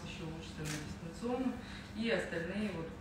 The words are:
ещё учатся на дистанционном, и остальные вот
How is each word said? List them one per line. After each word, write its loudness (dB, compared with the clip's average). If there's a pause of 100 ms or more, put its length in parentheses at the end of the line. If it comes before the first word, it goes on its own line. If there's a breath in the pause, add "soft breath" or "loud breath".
ещё -4
учатся -4
на 0
дистанционном, 0 (400 loud breath)
и 4
остальные 2
вот -2 (140)